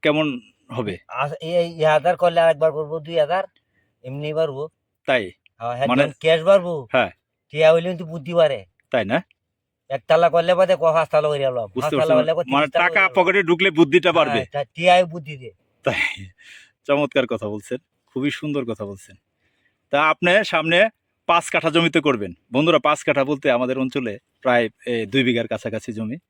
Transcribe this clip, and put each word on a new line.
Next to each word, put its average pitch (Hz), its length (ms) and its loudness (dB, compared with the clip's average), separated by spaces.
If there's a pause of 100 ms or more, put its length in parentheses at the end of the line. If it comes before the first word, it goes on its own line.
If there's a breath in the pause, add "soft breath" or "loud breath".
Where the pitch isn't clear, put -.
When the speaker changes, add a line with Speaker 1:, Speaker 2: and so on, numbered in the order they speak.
Speaker 1:
কেমন 151 380 -2 (320)
হবে? 107 260 -6 (100)
Speaker 2:
আস-, 143 340 -8
এই, 165 140 -6
এই 170 280 -2
এক 156 100 4
হাজার 165 240 2
করলে 170 240 2
আরেকবার 160 300 4
করবো 151 280 -6
দুই 160 200 -4
হাজার, 165 240 0 (600)
এমনি 147 300 -8
পারবো। 151 360 -4 (360)
Speaker 1:
তাই? 113 260 -2 (260)
Speaker 2:
হ্যাঁ, 120 180 -8
হ্যাঁ, 127 120 -2
Speaker 1:
মানে 123 160 2
Speaker 2:
যখন 139 160 -2
ক্যাশ 160 240 2
পারবো। 175 480 2
Speaker 1:
হ্যাঁ। 104 200 2 (380)
Speaker 2:
টিয়া 156 240 4
হইলে 170 160 2
কিন্তু 180 160 -8
বুদ্ধি 160 280 -10
পারে। 143 320 2 (260)
Speaker 1:
তাই 117 140 0
না? 131 180 -2 (680)
Speaker 2:
একতলা 160 400 4
করলে 170 260 2
বাদে 160 200 4
ক 131 40 -10
পাঁচতলা 156 480 2
করে 143 160 -2
এলাম, 123 320 -2
Speaker 1:
বুঝতে 147 200 -2
Speaker 2:
পাঁচতলা 127 200 2
Speaker 1:
পারছি। - 40 6
Speaker 2:
করলে 160 140 0
ক 156 40 -2
Speaker 1:
মানে 175 60 -4
Speaker 2:
তিরিশতলা 139 440 0
Speaker 1:
টাকা - 20 2
Speaker 2:
করে 170 100 0
এলাম। 190 160 2
Speaker 1:
পকেটে 190 280 2
ঢুকলে 175 280 2
বুদ্ধিটা 165 400 4
বাড়বে। 156 220 2
Speaker 2:
হ্যাঁ, 139 120 -2
তা 143 180 -6
টিয়াই 180 400 4
বুদ্ধি 156 340 -8
দে। 123 140 -18 (320)
Speaker 1:
তাই, - 420 -4 (580 loud breath)
চমৎকার 143 440 0
কথা 110 200 -6
বলছেন, 107 300 -8 (280)
খুবই 135 260 -4
সুন্দর 143 340 -6
কথা 110 200 -8
বলছেন। 98 300 -16 (720)
তা 151 200 2
আপনি 175 220 0 (140)
সামনে 170 440 0 (360)
পাঁচ 170 240 0
কাঠা 165 200 0
জমিতে 165 320 -2
করবেন। 113 300 -2 (220)
বন্ধুরা, 156 260 2
পাঁচ 151 240 -2
কাঠা 139 200 0
বলতে 139 280 -2
আমাদের 127 280 -2
অঞ্চলে 127 380 -6 (240)
প্রায়, 120 280 2 (160)
এ, 117 200 -4
দুই 127 180 0
বিঘার 117 240 0
কাছাকাছি 110 460 -8
জমি। 110 240 -8 (120)